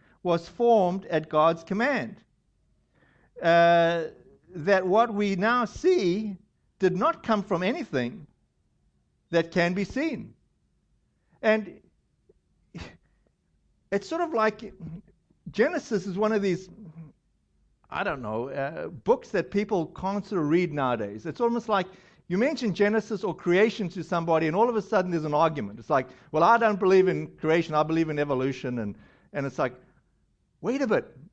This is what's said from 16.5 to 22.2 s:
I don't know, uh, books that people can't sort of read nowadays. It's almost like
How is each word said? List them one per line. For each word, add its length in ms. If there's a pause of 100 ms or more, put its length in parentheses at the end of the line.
I 140
don't 180
know, 280
uh, 380
books 420
that 200
people 360
can't 380
sort 180
of 60
read 240
nowadays. 540
It's 140
almost 280
like 180 (420)